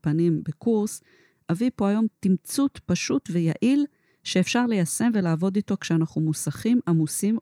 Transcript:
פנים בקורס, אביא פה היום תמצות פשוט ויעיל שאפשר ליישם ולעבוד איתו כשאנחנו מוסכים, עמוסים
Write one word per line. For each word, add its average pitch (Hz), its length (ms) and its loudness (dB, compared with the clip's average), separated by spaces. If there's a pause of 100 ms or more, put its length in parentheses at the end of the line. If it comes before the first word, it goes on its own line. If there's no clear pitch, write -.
פנים 160 420 0
בקורס, 214 580 -2 (500)
אביא 233 240 0
פה 202 140 0
היום 220 160 2 (140)
תמצות 202 640 0
פשוט - 480 -2
ויעיל 226 520 2 (380)
שאפשר 240 420 0
ליישם 220 480 0
ולעבוד 185 420 0
איתו 208 220 -2
כשאנחנו 160 440 -2
מוסכים, 156 640 0
עמוסים 170 540 0